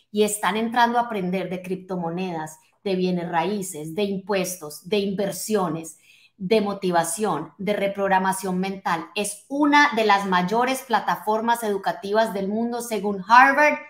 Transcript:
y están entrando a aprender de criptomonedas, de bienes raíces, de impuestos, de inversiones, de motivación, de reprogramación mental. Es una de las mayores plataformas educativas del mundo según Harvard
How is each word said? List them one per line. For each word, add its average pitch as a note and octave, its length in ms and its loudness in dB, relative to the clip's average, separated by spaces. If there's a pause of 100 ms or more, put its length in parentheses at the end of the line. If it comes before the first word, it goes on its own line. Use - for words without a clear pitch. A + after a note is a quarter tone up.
(120)
y G#3 120 2
están G#3 340 -2
entrando A#3 400 2
a A#3 60 2
aprender F#3 480 -4
de F3+ 100 -6
criptomonedas, F3 960 -6 (260)
de G3 120 -2
bienes F3+ 340 -2
raíces, E3+ 640 -4
de G#3 100 -2
impuestos, F#3+ 840 -4
de G#3+ 80 0
inversiones, F#3+ 1000 -2 (380)
de G#3+ 240 2
motivación, F3+ 960 -2
de G3+ 160 -2
reprogramación F#3+ 840 0
mental. F#3+ 540 -4
Es - 360 -6
una D4 480 6
de A3 80 4
las G3 200 4
mayores G#3+ 580 2
plataformas A3 800 0
educativas G#3 680 0
del G3 140 -4
mundo A#3 340 -2
según G3+ 460 -4
Harvard C4+ 500 6 (120)